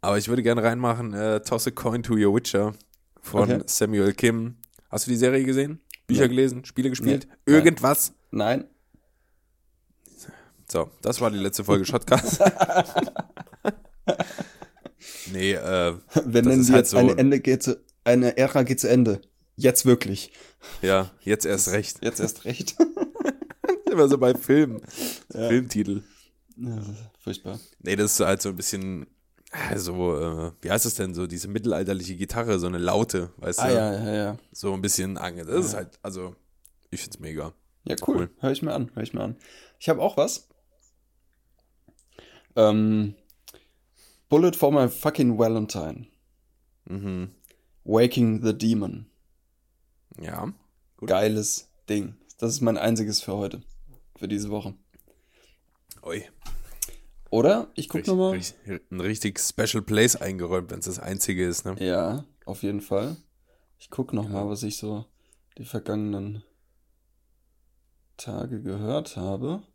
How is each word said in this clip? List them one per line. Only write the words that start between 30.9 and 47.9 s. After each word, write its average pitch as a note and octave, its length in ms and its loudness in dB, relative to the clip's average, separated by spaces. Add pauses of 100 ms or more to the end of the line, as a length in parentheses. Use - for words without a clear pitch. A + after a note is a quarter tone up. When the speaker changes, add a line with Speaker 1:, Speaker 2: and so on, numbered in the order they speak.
Speaker 1:
denn, F#2+ 180 -6
so F2 140 -6
diese F2 200 -10
mittelalterliche G2 680 -4
Gitarre, G#2 440 -2
so F2 80 -2
eine F2+ 100 -4
laute, F2+ 600 0
weißt - 220 -6
Speaker 2:
Ah, B2+ 80 0
Speaker 1:
du? C3 80 4
Speaker 2:
ja, G#2+ 180 2
ja, G#2+ 200 -4
ja. G#2+ 240 -4 (140)
Speaker 1:
So G2 220 -6
ein F#2+ 80 -6
bisschen F#2+ 360 -2
ange-, F2 280 -10
das C#3 200 0
ist - 80 -4
Speaker 2:
Ja. G#2 60 -6
Speaker 1:
halt, - 220 -14
also, F#2 340 -10 (560)
ich F2+ 100 -10
find's - 180 -16
mega. D#2 340 -10 (300)
Speaker 2:
Ja, - 120 -6 (120)
cool. C#4 80 0
Speaker 1:
Cool. F2 140 -2 (100)
Speaker 2:
Hör C3+ 120 0
ich C#3 100 -4
mir D#3 120 -4
an, B2+ 200 -4
hör A2 100 -8
ich - 100 -12
mir - 80 -6
an. G#2+ 140 -6 (440)
Ich - 100 -6
hab D#3+ 100 2
auch - 180 0
was. - 300 -2 (2000)
Ähm, G#2+ 600 4 (1120)
Bullet E3+ 260 6
for C#3+ 160 4
my C3+ 180 4
fucking B2+ 480 0
Valentine. G#2+ 720 -2 (800)
Speaker 1:
Mhm. F#2+ 440 -8 (540)
Speaker 2:
Waking A2+ 600 4